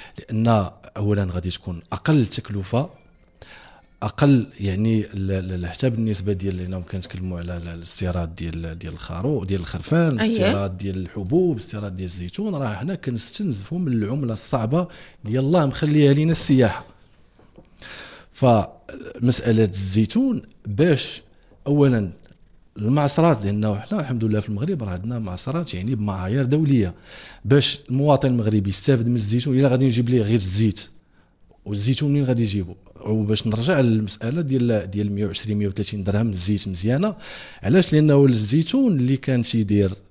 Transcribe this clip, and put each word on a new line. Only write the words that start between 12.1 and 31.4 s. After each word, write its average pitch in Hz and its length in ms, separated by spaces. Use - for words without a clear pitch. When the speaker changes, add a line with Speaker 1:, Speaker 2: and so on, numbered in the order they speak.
Speaker 1:
راه 127 200
حنا 139 200
كنستنزفوا 127 840
من 160 140
العملة 117 400
الصعبة 131 560
اللي 113 120
الله 147 280
مخليها 147 460
لينا، 151 200
السياحة. 127 520
فمسألة 113 1300
الزيتون 104 800
باش 131 560
أولا 135 440
المعصرات، 139 680
لأنه 104 340
حنا 208 220
الحمد 127 240
لله 107 160
في - 80
المغرب 131 340
راه 101 80
عندنا 107 280
معصرات 113 560
يعني 101 200
بمعايير 104 500
دولية، 131 500
باش 127 340
المواطن 139 380
المغربي 107 420
يستافد 117 380
من 120 80
الزيتون، 120 420
إلا 139 100
غادي 127 180
نجيب 120 220
ليه 123 140
غير 104 120
الزيت 101 540